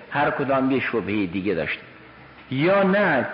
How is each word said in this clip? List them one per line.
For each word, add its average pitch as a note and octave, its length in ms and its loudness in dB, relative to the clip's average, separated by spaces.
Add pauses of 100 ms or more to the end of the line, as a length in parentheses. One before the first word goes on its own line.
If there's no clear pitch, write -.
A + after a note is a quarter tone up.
(120)
هر D3 200 0
کدام C3+ 400 0
یه C3 80 2
شبهه G#2 460 -2
دیگه F#2 280 -2
داشت. D#2+ 260 -4 (720)
یا F3+ 320 2
نه، F#3 500 2